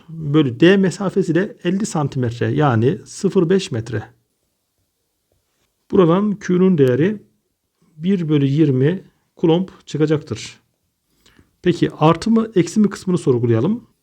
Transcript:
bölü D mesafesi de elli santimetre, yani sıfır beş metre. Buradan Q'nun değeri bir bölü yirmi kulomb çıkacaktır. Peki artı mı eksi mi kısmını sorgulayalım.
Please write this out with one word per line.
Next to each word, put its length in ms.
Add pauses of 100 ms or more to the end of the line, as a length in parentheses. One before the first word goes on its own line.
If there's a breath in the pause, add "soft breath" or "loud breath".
bölü 500
D 180
mesafesi 580
de 280
elli 220
santimetre, 640
yani 540
sıfır 440
beş 220
metre. 320 (1900)
Buradan 480
Q'nun 380
değeri 440 (760)
bir 320
bölü 160
yirmi 580 (320)
kulomb 320 (180)
çıkacaktır. 760 (1000 soft breath)
Peki 300
artı 400
mı 240
eksi 240
mi 100
kısmını 280
sorgulayalım. 680 (160)